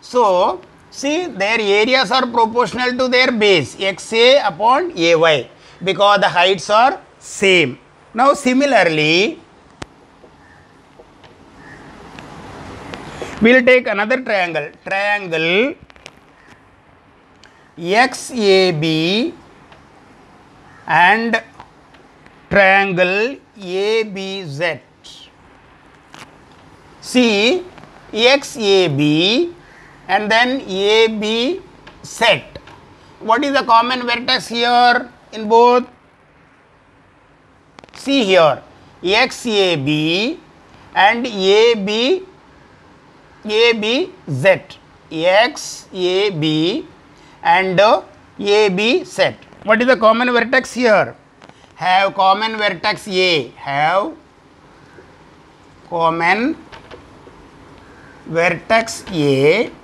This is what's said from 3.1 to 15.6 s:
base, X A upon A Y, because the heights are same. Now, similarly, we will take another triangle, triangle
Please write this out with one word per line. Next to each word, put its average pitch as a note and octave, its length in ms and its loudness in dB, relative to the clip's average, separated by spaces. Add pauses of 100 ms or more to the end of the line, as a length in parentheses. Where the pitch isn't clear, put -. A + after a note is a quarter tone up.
base, G3+ 480 0
X F#3+ 360 -6
A B3 240 4
upon A#3+ 600 0
A E3+ 160 4
Y, D#3 340 2 (360)
because G3 340 2
the F#3+ 100 2
heights F3+ 420 0
are A3+ 300 2 (200)
same. F3 580 0 (360)
Now, C4+ 200 2
similarly, G#3 1040 0 (4000)
we A3+ 120 6
will B3+ 120 4
take B3+ 220 4
another G#3+ 360 -2
triangle, F3 480 -4 (140)
triangle G3 920 -2 (2000)